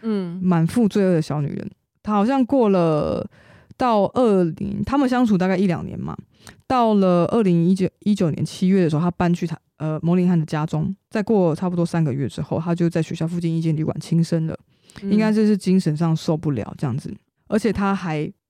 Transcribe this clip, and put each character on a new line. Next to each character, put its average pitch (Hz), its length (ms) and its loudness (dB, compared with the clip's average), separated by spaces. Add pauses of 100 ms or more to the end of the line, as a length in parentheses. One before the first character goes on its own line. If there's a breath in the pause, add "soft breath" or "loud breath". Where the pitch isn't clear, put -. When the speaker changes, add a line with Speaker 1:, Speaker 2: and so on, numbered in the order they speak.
Speaker 1:
嗯。 190 400 -4
Speaker 2:
满 170 240 2
负 220 220 2
罪 196 180 0
恶 185 60 2
的 160 100 2
小 147 180 -4
女 143 60 -2
人。 - 240 -8 (320)
她 208 100 -6
好 202 140 2
像 269 180 2
过 226 260 2
了 160 540 0 (520 soft breath)
到 226 260 2 (120)
二 208 280 2
零， 202 420 -4
他 262 140 -2
们 262 100 2
相 247 160 2
处 208 140 4
大 180 80 0
概 190 100 0
一 190 120 2
两 156 180 -2
年 - 100 -10
嘛。 135 200 -8 (500 loud breath)
到 240 280 2
了 180 320 4
二 233 160 2
零 170 260 4
一 190 60 4
九， 185 140 0 (120)
一 208 140 0
九 165 180 0
年 - 120 -4
七 - 240 -2
月 190 140 4
的 156 80 2
时 156 60 0
候， 156 60 0
她 175 100 0
搬 175 200 0
去 175 140 -2
她， 160 100 -6 (200)
呃， 156 260 -6
牟 170 140 2
林 180 120 2
汉 180 80 2
的 156 80 0
家 156 220 -4
中。 156 260 -2 (160)
再 214 140 -4
过 185 320 2
差 180 160 -4
不 180 60 -4
多 170 100 0
三 165 160 0
个 143 100 0
月 135 160 -4
之 - 140 -8
后， - 160 -4
她 170 160 -2
就 170 160 0
在 170 100 -2
学 160 140 -4
校 165 140 -4
附 175 100 -6
近 165 160 -2
一 165 60 -2
间 160 160 0
旅 156 80 -2
馆 156 160 -4
轻 165 240 2
生 160 240 -2
了。 151 100 -8 (440 loud breath)
Speaker 1:
嗯。 196 100 -4
Speaker 2:
应 208 40 4
该 214 160 4
就 214 140 2
是 214 100 4
精 190 220 2
神 156 180 0
上 160 200 2
受 160 200 0
不 160 140 -2
了 117 260 -4
这 - 80 -8
样 127 120 -2
子。 - 180 -8 (320)
而 208 100 0
且 214 160 0
她 196 220 -2
还 160 380 -6 (180)